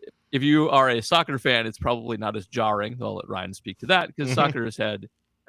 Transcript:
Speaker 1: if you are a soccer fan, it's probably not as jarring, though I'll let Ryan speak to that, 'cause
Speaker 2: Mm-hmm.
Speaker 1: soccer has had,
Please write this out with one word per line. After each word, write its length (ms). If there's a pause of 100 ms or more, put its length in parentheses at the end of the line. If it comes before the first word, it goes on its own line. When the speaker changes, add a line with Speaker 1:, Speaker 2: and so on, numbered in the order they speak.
(300)
Speaker 1:
if 140
you 260
are 200
a 120
soccer 360
fan, 280
it's 120
probably 380
not 200
as 100
jarring, 500
though 100
I'll 100
let 120
Ryan 240
speak 260
to 80
that, 300
'cause 100
Speaker 2:
Mm-hmm. 80
Speaker 1:
soccer 300
has 120
had, 320 (400)